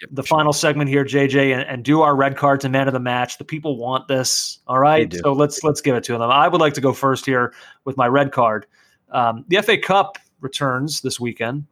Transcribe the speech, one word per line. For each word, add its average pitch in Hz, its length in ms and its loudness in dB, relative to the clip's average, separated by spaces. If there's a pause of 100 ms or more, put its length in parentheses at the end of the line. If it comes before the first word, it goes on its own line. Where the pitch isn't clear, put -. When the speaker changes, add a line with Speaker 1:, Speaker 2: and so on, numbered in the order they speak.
Speaker 1:
Yep, - 120 -20
Speaker 2:
the 127 100 -6
Speaker 1:
sure. 160 160 0
Speaker 2:
final 151 140 2
segment 147 380 0
here, 139 140 2
J 139 240 2
J, 135 240 2
and, 127 100 -2
and 123 220 -10
do 151 180 4
our 147 120 4
red 135 220 0
cards 139 280 2
and 131 80 -4
man 135 160 2
of 131 60 0
the 127 60 -4
match? 123 380 -4
The 139 60 -16
people 151 320 -6
want 127 320 -6
this. - 580 -2
All 127 120 0
right. 139 320 4
Speaker 1:
They 87 60 -8
do. 87 60 -6
Speaker 2:
So 143 100 2
let's, 147 320 0
let's 147 160 0
give 131 160 0
it 113 80 -4
to 120 80 -6
them. 117 100 -2
I 139 260 4
would 170 120 2
like 151 140 2
to 135 60 -8
go 131 120 2
first 135 340 -2
here 123 260 0 (320)
with 131 120 -8
my 127 100 2
red 139 260 2
card. 110 340 0 (440)
Um, 117 380 -2
the 175 80 2
F 208 120 0
A 208 100 4
Cup 190 400 0 (220)
returns 135 600 -4
this 127 200 -8
weekend, 120 520 -6